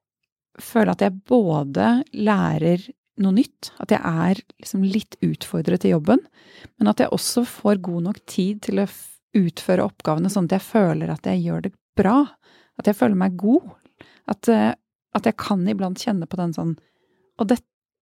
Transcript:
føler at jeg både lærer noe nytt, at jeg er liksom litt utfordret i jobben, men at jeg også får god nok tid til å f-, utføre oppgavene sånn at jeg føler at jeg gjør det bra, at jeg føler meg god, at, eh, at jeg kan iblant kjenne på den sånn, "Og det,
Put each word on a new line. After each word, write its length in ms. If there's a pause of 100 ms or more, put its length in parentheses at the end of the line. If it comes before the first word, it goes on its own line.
(600)
føler 340
at 100
jeg 220
både 640 (220)
lærer 760 (320)
noe 180
nytt, 340 (100)
at 120
jeg 80
er 400 (140)
liksom 340
litt 320
utfordret 680
i 60
jobben, 300 (580)
men 80
at 160
jeg 80
også 340
får 360
god 260
nok 180
tid 380
til 160
å 80
f-, 240 (220)
utføre 500
oppgavene 480
sånn 160
at 80
jeg 80
føler 480
at 160
jeg 160
gjør 240
det 60 (220)
bra, 260 (580)
at 80
jeg 80
føler 240
meg 180
god, 300 (600)
at, 200
eh, 240 (440)
at 120
jeg 100
kan 300
iblant 320
kjenne 280
på 120
den 160
sånn, 180 (640)
"Og 120
det, 80 (420)